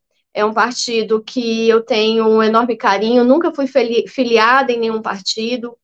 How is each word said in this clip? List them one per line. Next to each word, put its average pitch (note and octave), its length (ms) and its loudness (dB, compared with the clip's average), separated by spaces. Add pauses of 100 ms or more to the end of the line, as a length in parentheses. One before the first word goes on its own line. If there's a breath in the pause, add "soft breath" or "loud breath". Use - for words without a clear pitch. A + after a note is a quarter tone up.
(340)
é G#3 100 -2
um A3 100 0
partido A3+ 680 -2
que A3+ 480 -4
eu A3+ 140 2
tenho A3 440 0
um A3 140 4
enorme A3+ 340 2
carinho, A3 480 2
nunca D#4+ 300 2
fui C#4 140 -2
fili-, A#3 400 0
filiada A#3+ 640 2
em A#3+ 80 -2
nenhum A3+ 220 -2
partido, A3+ 840 -6